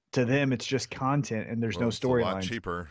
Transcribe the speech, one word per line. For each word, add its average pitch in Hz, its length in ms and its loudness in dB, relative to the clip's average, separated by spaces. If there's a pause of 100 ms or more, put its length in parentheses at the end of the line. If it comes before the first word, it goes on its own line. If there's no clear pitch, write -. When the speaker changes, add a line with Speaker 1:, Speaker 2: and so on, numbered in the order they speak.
(120)
Speaker 1:
to 131 120 4
them 135 280 2
it's 120 140 -2
just - 240 -2
content 127 580 0
and 117 140 -2
there's 110 140 -2
Speaker 2:
Well, 120 60 0
Speaker 1:
no 117 60 2
Speaker 2:
it's 113 140 -4
a 127 60 0
lot 95 300 2
Speaker 1:
storyline. 95 100 -4
Speaker 2:
cheaper, 87 420 -6